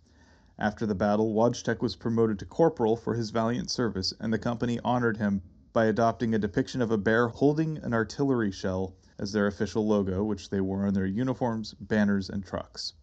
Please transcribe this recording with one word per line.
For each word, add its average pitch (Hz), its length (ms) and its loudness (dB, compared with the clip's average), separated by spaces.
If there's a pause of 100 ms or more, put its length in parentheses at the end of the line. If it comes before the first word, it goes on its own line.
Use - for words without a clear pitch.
(580)
After 110 260 -2
the 104 100 0
battle, 107 380 2
Wojtek 117 480 0
was 120 160 -2
promoted 113 440 0
to - 40 -10
corporal 123 520 2
for 117 180 -4
his 117 160 -4
valiant 113 400 -2
service, 101 500 -2
and 113 100 -4
the 110 80 0
company 120 460 -4
honored 120 320 0
him 101 240 0 (320)
by 113 140 4
adopting 113 480 2
a 110 40 4
depiction 127 440 0
of 110 80 0
a 113 80 2
bear 113 300 4
holding 147 500 0
an 120 160 -4
artillery 113 580 0
shell 95 420 -4 (240)
as 104 120 -6
their 101 160 4
official 107 400 0
logo, 98 380 2
which 107 260 -6
they 98 100 0
wore 95 240 -2
on 98 100 2
their 98 120 0
uniforms, 113 720 -2
banners, 101 480 2
and 95 160 -6
trucks. - 580 -10